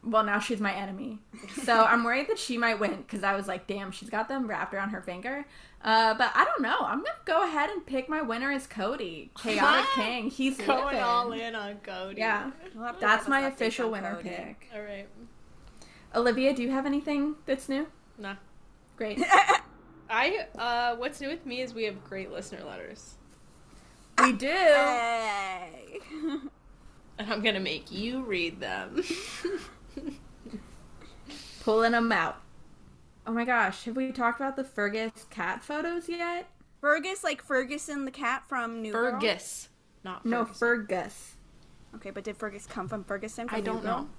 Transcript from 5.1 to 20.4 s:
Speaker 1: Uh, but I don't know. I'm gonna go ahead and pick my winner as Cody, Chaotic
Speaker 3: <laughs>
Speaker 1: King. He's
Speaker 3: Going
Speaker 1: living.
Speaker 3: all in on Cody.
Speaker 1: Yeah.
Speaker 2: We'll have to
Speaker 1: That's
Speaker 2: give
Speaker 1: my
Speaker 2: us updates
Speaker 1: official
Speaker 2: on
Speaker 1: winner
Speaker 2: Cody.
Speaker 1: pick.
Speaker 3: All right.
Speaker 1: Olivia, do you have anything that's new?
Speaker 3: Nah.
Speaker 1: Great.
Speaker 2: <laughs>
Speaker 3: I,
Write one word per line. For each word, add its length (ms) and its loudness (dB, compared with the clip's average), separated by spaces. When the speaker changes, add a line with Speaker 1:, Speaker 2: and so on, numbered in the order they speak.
Speaker 1:
Uh, 320 6
but 220 4
I 100 8
don't 160 0
know. 200 2
I'm 180 0
gonna 100 -4
go 220 4
ahead 240 0
and 140 -6
pick 220 -4
my 140 -2
winner 300 -2
as 160 -4
Cody, 680 -6
Chaotic 560 4
Speaker 3:
<laughs> 40 2
Speaker 1:
King. 340 0
He's 280 0
Speaker 3:
Going 280 2
Speaker 1:
living. 160 0
Speaker 3:
all 300 2
in 240 -6
on 220 -6
Cody. 420 -10
Speaker 1:
Yeah. 320 0
Speaker 2:
We'll 100 -8
have 100 -6
to 60 -8
Speaker 1:
That's 220 6
Speaker 2:
give 60 -4
Speaker 1:
my 160 4
Speaker 2:
us 80 0
updates 20 -10
Speaker 1:
official 320 0
Speaker 2:
on 60 0
Speaker 1:
winner 220 -4
Speaker 2:
Cody. 140 -8
Speaker 1:
pick. 460 -10
Speaker 3:
All 60 -8
right. 260 -12
Speaker 1:
Olivia, 400 6
do 80 0
you 80 0
have 160 0
anything 500 0
that's 200 -2
new? 200 -2
Speaker 3:
Nah. 160 -8
Speaker 1:
Great. 300 -4
Speaker 2:
<laughs> 40 -4
Speaker 3:
I, 360 2